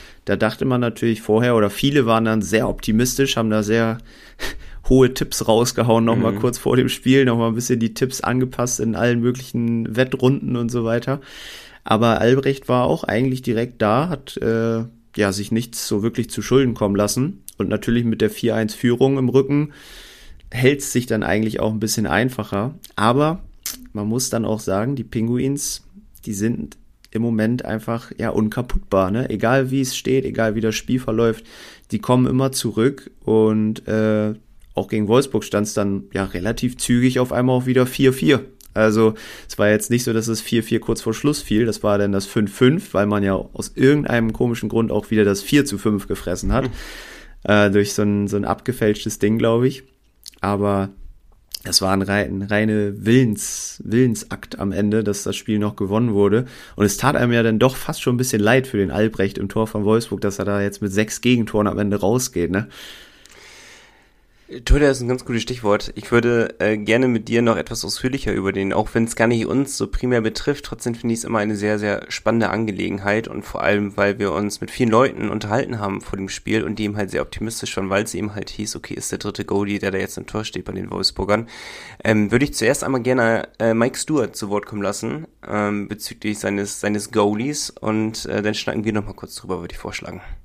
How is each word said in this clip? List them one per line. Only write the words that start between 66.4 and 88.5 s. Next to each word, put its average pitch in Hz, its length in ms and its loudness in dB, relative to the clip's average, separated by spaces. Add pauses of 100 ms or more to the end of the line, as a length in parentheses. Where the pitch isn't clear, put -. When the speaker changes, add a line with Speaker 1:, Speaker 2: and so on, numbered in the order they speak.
Speaker 2:
äh, 107 160 2
gerne 110 320 4
mit 113 220 0
dir 117 120 4
noch 113 140 4
etwas - 300 -4
ausführlicher 131 480 -4
über 95 180 -2
den, 98 220 -2
auch 107 180 0
wenn's 113 240 0
gar 113 120 2
nicht 117 180 0
uns 135 320 -2
so 110 100 -2
primär 123 320 0
betrifft, 110 460 -4
trotzdem 117 280 -6
finde 117 200 -2
ich's 113 100 -4
immer 113 160 -2
eine 107 160 -2
sehr, 104 240 0
sehr 104 300 -2
spannende 113 400 0
Angelegenheit 101 800 -2
und - 160 -10
vor - 180 -8
allem, 101 320 0
weil 101 240 0
wir 98 140 -2
uns 101 260 -2
mit - 100 -8
vielen 120 200 0
Leuten 110 400 2
unterhalten 110 500 -4
haben 98 220 -4
vor - 160 -8
dem 98 100 -6
Spiel - 380 -4
und 107 140 -6
die 107 40 -4
eben 104 140 -4
halt 101 140 -4
sehr 71 100 -2
optimistisch - 560 -8
waren, 95 120 -4
weil 98 140 0
es 113 100 -8
eben 104 220 -6
halt 101 140 -10
hieß, - 260 -8
okay, - 180 -12
ist - 200 -8
der 101 60 -4
dritte 104 260 -8
Goalie, 101 340 -2
der 98 120 -4
da 95 80 -2
jetzt 98 180 -6
im - 100 -10
Tor 107 160 -6
steht - 220 -10
bei 98 80 -10
den 95 180 -8
Wolfsburgern. 98 560 -2 (560)
Ähm, 107 260 2
würde 120 140 2
ich 143 100 -2
zuerst 117 300 0
einmal 127 200 -2
gerne, 117 440 0 (100)
äh, 113 160 2
Mike 120 240 0
Stewart 139 380 -2
zu 104 140 -8
Wort 104 160 -2
kommen 104 160 -8
lassen, 120 460 -6 (200)
ähm, 104 400 -2
bezüglich 107 520 -8
seines, 101 420 -4
seines 104 300 -2
Goalies 107 580 0
und, 110 560 -4
äh, 101 160 -4
dann 104 120 -2